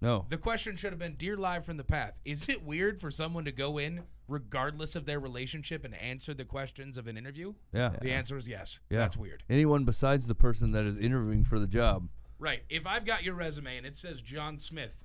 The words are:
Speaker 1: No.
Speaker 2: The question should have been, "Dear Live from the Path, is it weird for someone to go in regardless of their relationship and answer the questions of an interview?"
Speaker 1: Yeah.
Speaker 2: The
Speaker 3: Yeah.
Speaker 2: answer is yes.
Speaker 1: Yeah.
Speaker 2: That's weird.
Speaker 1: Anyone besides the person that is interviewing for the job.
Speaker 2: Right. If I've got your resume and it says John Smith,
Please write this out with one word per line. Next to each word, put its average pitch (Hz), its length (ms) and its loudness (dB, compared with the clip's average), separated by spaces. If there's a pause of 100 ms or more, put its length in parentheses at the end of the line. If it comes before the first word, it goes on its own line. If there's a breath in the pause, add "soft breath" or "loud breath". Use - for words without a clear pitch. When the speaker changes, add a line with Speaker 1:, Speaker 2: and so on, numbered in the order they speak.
Speaker 1:
No. 113 280 2
Speaker 2:
The 160 80 -2
question 220 400 -4
should 196 140 -6
have 170 80 -8
been, 165 180 -8
"Dear 190 200 -4
Live 180 280 -4
from 165 120 -8
the 139 60 -8
Path, 123 300 0 (120)
is 147 240 -6
it 233 140 -4
weird 180 380 -2
for 160 100 -6
someone 160 340 -4
to 147 60 -4
go 139 260 -4
in 165 260 -4 (260)
regardless 147 640 -4
of 151 100 -6
their 147 140 -4
relationship 135 640 -8
and 107 100 -10
answer 127 380 -8
the 131 120 -8
questions 135 520 -8
of 117 100 -10
an 113 100 -8
interview?" 143 360 -12 (200)
Speaker 1:
Yeah. 120 160 2 (120)
Speaker 2:
The 131 80 -2
Speaker 3:
Yeah. 127 80 0
Speaker 2:
answer 135 200 -4
is 123 100 -10
yes. 104 320 -12 (100)
Speaker 1:
Yeah. 107 100 2
Speaker 2:
That's 107 180 2
weird. - 320 -8
Speaker 1:
Anyone 147 360 6
besides 131 420 6
the 113 80 2
person - 360 10
that 107 140 4
is 104 100 0
interviewing 107 480 4
for 110 160 6
the 101 80 4
job. 101 400 4 (300)
Speaker 2:
Right. 139 320 -2
If 156 160 -4
I've 208 200 -2
got 208 180 -2
your 180 120 -4
resume 147 420 -6
and 123 80 -12
it 147 100 -12
says 160 260 -12
John 151 360 -8
Smith, 147 480 -12